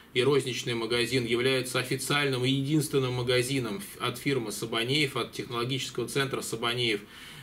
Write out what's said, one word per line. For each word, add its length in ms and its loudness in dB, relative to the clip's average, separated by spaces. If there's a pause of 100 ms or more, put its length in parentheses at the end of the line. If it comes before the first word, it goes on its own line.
(140)
и 80 4
розничный 520 2
магазин 500 2
являются 540 2
официальным 640 0
и 60 2
единственным 640 2
магазином 600 0
ф-, 240 -12
от 180 -4
фирмы 340 -2
«Сабанеев», 640 0
от 160 -4
технологического 760 -4
центра 320 0
«Сабанеев». 600 0 (420)